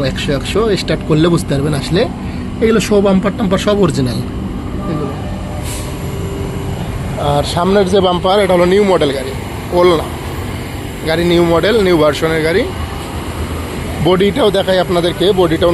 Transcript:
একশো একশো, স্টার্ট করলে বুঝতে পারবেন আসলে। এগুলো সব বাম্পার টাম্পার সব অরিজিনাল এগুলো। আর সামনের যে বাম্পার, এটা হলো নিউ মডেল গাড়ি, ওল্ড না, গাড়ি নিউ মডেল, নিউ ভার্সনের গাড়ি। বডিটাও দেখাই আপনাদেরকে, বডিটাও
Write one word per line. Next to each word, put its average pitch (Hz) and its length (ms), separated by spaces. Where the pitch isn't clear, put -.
একশো - 200
একশো, 190 220
স্টার্ট - 280
করলে 156 240
বুঝতে - 200
পারবেন 143 280
আসলে। 160 200
এগুলো 226 240
সব 208 180
বাম্পার 190 320
টাম্পার 196 300
সব 208 80
অরিজিনাল 131 340
এগুলো। 151 220
আর 143 120
সামনের 190 400
যে 202 140
বাম্পার, 180 360
এটা 185 120
হলো 180 180
নিউ 202 180
মডেল 151 260
গাড়ি, 131 160
ওল্ড 175 240
না, 135 60
গাড়ি 165 240
নিউ 175 120
মডেল, 175 220
নিউ 180 180
ভার্সনের 160 440
গাড়ি। 185 160
বডিটাও 190 520
দেখাই 185 280
আপনাদেরকে, 170 400
বডিটাও 175 340